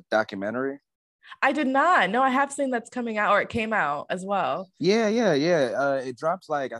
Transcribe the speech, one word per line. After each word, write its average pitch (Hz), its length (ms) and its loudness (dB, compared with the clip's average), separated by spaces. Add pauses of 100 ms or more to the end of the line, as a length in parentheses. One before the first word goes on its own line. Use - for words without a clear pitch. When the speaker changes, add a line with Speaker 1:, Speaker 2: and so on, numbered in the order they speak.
(120)
Speaker 1:
documentary? 110 640 -2 (640)
Speaker 2:
I 262 100 4
did 285 140 -2
not. 269 440 2
No, 247 120 2
I 269 80 2
have 277 220 0
seen 269 180 -2
that's 233 200 -4
coming 233 280 -6
out, 202 140 2
or 202 100 4
it - 60 -8
came 220 240 -4
out 147 360 0
as 185 160 -6
well. 180 540 -2
Speaker 1:
Yeah, 214 300 2
yeah, 214 260 2
yeah. 147 420 2
Uh, 135 280 0
it 127 120 -10
dropped, 170 320 -4
like, 139 240 -4
I 117 80 -10